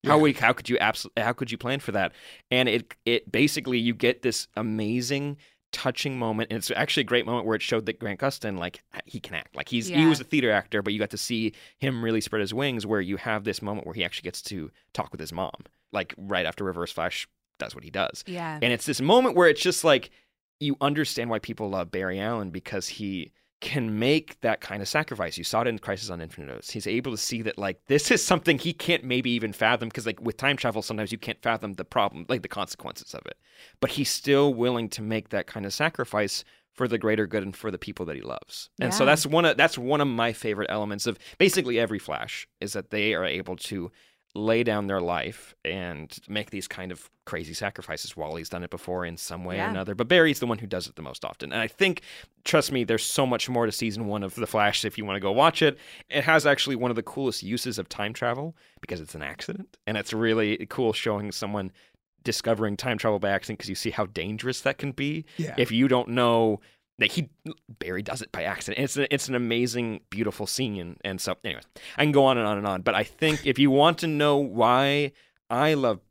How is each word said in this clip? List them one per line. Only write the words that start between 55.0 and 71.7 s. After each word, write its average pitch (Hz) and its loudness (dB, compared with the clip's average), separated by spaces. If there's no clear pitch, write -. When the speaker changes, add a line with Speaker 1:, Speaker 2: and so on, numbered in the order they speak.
Speaker 1:
wanna 98 -2
go 95 0
watch 156 4
it. 147 4
It 151 0
has 160 6
actually 139 2
one 123 0
of 113 0
the 113 -2
coolest 135 -4
uses 110 -4
of 95 -6
time 104 -6
travel 127 -4
because - -8
it's 156 -14
an 156 -10
accident, - -10
and 110 -2
it's 104 -6
really 110 2
cool 113 2
showing 104 -2
someone 101 -6
discovering 110 0
time 123 -2
travel 107 2
by 98 0
accident 101 -2
'cause - -10
you 95 -4
see - -4
how 107 -2
dangerous 107 -6
that 139 0
can 139 -6
be 151 -4
Speaker 2:
Yeah. 156 -6
Speaker 1:
if 120 2
you 127 6
don't 123 4
know 117 4
that 107 4
he, 156 -2
Barry 92 -4
does 117 -6
it - -12
by 85 -4
accident. - -4
And 135 0
it's - -4
an, 143 2
it's 139 0
an 135 -2
amazing, 117 0
beautiful 104 -2
scene. 107 -2
And, 87 -10
and 95 -4
so, 92 -4
anyways, 73 -6